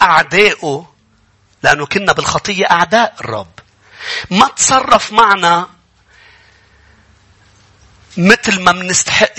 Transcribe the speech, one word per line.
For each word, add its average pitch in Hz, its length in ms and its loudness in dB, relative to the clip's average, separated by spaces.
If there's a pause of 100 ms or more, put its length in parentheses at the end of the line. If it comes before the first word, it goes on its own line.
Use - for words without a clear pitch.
أعدائه"، 165 840 0 (760)
لأنه 143 240 0
كنا 196 260 -2
بالخطية 180 580 -4
أعداء 180 500 0
الرب، 107 320 -10 (800)
ما 330 180 2
تصرف 262 640 0
معنا 185 560 2 (2500)
مثل 190 460 0
ما 175 100 2
منستحق 180 680 -2